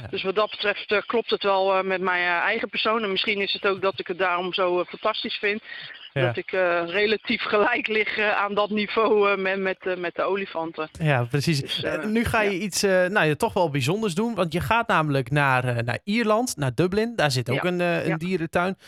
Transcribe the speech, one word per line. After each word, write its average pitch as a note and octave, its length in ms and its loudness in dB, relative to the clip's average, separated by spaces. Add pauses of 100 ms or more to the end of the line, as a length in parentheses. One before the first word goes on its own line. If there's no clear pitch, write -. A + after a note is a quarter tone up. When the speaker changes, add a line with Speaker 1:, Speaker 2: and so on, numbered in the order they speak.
Speaker 1:
ja. A2+ 80 -12
Speaker 2:
Dus - 140 -6
wat F#3 120 -2
dat G#3+ 140 0
betreft, - 420 -4
eh, G3+ 140 2
klopt - 240 -2
het G#3+ 140 -2
wel, G3 320 2
eh, F#3+ 80 2
met F#3+ 180 -2
mijn, F3+ 220 0
eh, F3 200 0
eigen G#3+ 260 -2
persoon. A3+ 340 0
En G3 80 -2
misschien G3 300 -2
is F#3+ 120 -2
het G#3 140 -2
ook F#3+ 140 2
dat F#3+ 180 0
ik G3 80 -8
het F3 100 -6
daarom F3+ 360 0
zo, F3+ 260 2
eh, F3 80 0
fantastisch - 480 -4
vind. G#3 260 -2 (520)
Speaker 1:
Ja. C3+ 120 0
Speaker 2:
Dat A#2 120 -2
ik, - 140 -8
eh, F3 360 2
relatief G#3 560 0
gelijk A3 440 2
lig, G#3+ 300 0
eh, G#3+ 200 2
aan G3+ 160 0
dat G#3 160 2
niveau, G#3 600 4
eh, G3 60 2
met, F#3+ 220 0
met, F#3+ 200 -2
eh, F#3 160 -2
met F3 200 -6
de E3 80 0
olifanten. E3 680 -4 (100)
Speaker 1:
Ja, D3 240 2
precies. C#3+ 380 0
Speaker 2:
Dus, - 220 -6
Speaker 1:
Eh, D#3 100 -2
Speaker 2:
eh, D#3 100 -4
Speaker 1:
nu A3 200 0
ga A3+ 180 0
je G#3 100 2
Speaker 2:
ja. F#3 120 -2
Speaker 1:
iets, G3 200 -2
eh, F#3 220 4
nou F3+ 220 2
ja, D3+ 80 2
toch A3 180 0
wel F3 160 2
bijzonders D#3+ 460 0
doen. A3+ 200 0
Want E3 180 -2
je F3 80 -2
gaat A3+ 260 0
namelijk D3+ 440 2
naar, C3+ 320 4
eh, B2 120 0
naar A#2 280 -2
Ierland, G#3+ 540 0
naar C3+ 180 0
Dublin. G#3 400 0
Daar D3+ 160 2
zit B2 180 -2
ook B2+ 140 0
Speaker 2:
Ja. F3+ 60 0
Speaker 1:
een, F3+ 120 -2
eh, E3+ 220 0
een D#3+ 60 0
Speaker 2:
Ja. D#3+ 80 0
Speaker 1:
dierentuin. F3+ 600 -2 (100)